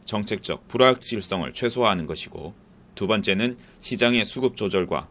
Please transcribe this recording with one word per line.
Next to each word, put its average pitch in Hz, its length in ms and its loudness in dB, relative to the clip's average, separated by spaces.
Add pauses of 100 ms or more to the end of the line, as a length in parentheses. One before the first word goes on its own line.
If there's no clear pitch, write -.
정책적 104 640 -4
불확실성을 107 840 2
최소화하는 110 540 2
것이고, 78 480 -8 (400)
두 101 120 -4
번째는 104 500 0 (240)
시장의 120 460 2
수급 127 280 -2
조절과 92 560 -2